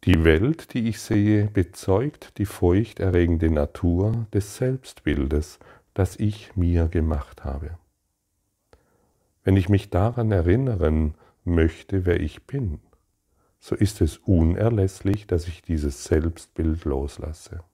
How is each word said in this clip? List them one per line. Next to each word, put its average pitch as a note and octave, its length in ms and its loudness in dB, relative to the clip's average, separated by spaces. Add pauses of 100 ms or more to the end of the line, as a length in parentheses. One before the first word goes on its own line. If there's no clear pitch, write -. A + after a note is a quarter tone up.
Die E2+ 180 4
Welt, F2 500 2
die A2+ 160 -2
ich G#2+ 100 -6
sehe, G#2 460 2
bezeugt G#2 920 -2
die G2+ 80 -2
furchterregende F2 1040 2
Natur F2+ 800 0
des G2+ 240 -4
Selbstbildes, D2+ 1000 -4 (340)
das F#2+ 220 -2
ich G#2+ 400 -6
mir E2+ 320 2
gemacht D#2 560 -4
habe. D2 340 -10 (1700)
Wenn G2 140 4
ich G2 120 0
mich G2+ 220 2
daran A2 400 0
erinnern E2+ 840 2 (300)
möchte, F2 640 0
wer F2 120 2
ich - 280 -8
bin, A2 320 -6 (800)
so - 160 -8
ist - 260 0
es E2 160 0
unerlässlich, G2 1080 0
dass E2 200 -2
ich E2 140 -12
dieses D2 420 -6
Selbstbild D#2+ 800 -2
loslasse. C#2 800 -8 (100)